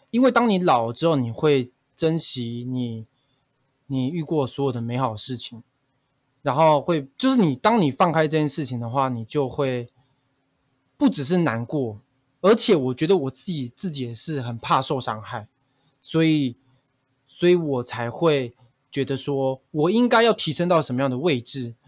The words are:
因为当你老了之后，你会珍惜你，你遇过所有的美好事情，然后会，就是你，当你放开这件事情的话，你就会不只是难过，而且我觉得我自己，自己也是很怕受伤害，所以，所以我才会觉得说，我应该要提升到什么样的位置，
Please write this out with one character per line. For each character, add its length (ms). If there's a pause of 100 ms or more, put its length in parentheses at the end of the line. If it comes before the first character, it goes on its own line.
(100)
因 120
为 100
当 160
你 100
老 280
了 80
之 120
后， 100
你 140
会 400 (240)
珍 240
惜 480
你， 400 (800)
你 220
遇 140
过 240
所 180
有 80
的 80
美 160
好 180
事 220
情， 260 (760)
然 160
后 240
会， 260 (120)
就 120
是 60
你， 180
当 240
你 140
放 180
开 120
这 160
件 100
事 160
情 160
的 80
话， 220
你 160
就 200
会 440 (1040)
不 120
只 140
是 160
难 260
过， 360 (400)
而 160
且 180
我 200
觉 120
得 100
我 140
自 140
己， 320
自 120
己 140
也 100
是 280
很 180
怕 240
受 180
伤 220
害， 240 (560)
所 220
以， 320 (720)
所 200
以 60
我 300
才 260
会 420 (380)
觉 140
得 120
说， 440 (100)
我 220
应 160
该 160
要 80
提 200
升 160
到 140
什 100
么 80
样 80
的 100
位 220
置， 340 (140)